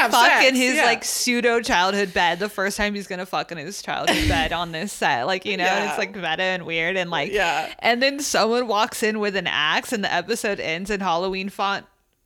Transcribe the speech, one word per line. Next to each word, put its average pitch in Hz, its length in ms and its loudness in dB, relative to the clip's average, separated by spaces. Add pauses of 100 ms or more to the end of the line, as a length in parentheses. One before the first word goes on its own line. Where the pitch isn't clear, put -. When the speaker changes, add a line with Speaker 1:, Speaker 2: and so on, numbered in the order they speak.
Speaker 1:
have 233 100 2
Speaker 2:
fuck 247 160 8
Speaker 1:
sex. 262 220 6
Speaker 2:
in 262 60 4
his, 254 200 4
Speaker 1:
Yeah. 302 100 4
Speaker 2:
like, 233 200 2
pseudo 240 560 2
childhood 196 520 2
bed 175 260 2
the 208 100 -4
first 202 280 -4
time 208 160 -2
he's 202 140 -8
gonna 185 180 -8
fuck - 260 -6
in 170 60 -10
his 165 240 -12
childhood - 460 -2
Speaker 1:
<laughs> - 0 -
Speaker 2:
bed 165 240 2
on 170 220 -4
this 165 180 -6
set. 139 340 0
Like, 185 200 -2
you 202 120 -2
know, 180 60 -2
and 196 220 0
it's, 202 80 -2
Speaker 1:
Yeah. - 40 -6
Speaker 2:
like, 202 180 -4
meta 170 280 -2
and 185 220 -2
weird. 165 320 -2
And, 175 120 -2
like, 156 220 -2
Speaker 1:
Yeah. 170 480 0
Speaker 2:
and 240 240 2
then 277 160 0
someone 233 480 0
walks 214 340 0
in 214 180 0
with 202 180 0
an 175 100 -2
axe 156 460 0
and 202 100 -2
the - 100 -2
episode 202 460 -2
ends 175 300 -4
and 202 120 -2
Halloween 190 480 -2
font 196 360 -4 (400)